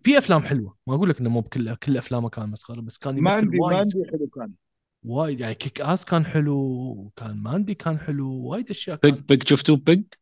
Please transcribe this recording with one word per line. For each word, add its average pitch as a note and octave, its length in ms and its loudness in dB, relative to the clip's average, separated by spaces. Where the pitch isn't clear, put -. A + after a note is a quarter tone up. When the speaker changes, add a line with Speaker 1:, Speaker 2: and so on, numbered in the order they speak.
Speaker 1:
في C#4 160 6
أفلام E3 240 4
حلوة، A#2 320 -2
ما B2+ 80 0
أقول F3+ 160 4
لك C#3+ 100 0
إنه A#2+ 100 0
مو A#2 100 2
بكل، A#2 340 -4
كل C3+ 220 -2
أفلامه A#2 320 -4
كان G#2+ 200 -8
مسخرة، A#2 320 -12
بس A2+ 180 -12
كان C3+ 200 -6
يمثل F3+ 160 4
Speaker 2:
ماندي، G3+ 260 2
Speaker 1:
وايد. F3+ 180 2
Speaker 2:
ماندي F#3+ 320 0
حلو D3+ 160 -4
كان. A2+ 260 -12
Speaker 1:
وايد، C3 380 -4
يعني، A2+ 140 -4
كيك - 260 -10
آس D#3+ 240 -2
كان E3 220 2
حلو، D3 300 0
وكان G#2+ 380 -12
ماندي F3 380 -4
كان D#3+ 240 -4
حلو، C#3 340 -4
وايد C3 380 -8
أشياء F3 320 -8
Speaker 3:
بيج، D3 120 8
Speaker 1:
كان. C#3 140 -8
Speaker 3:
بيج، C#3 200 4
شفتوه D3 280 4
بيج؟ E3 280 4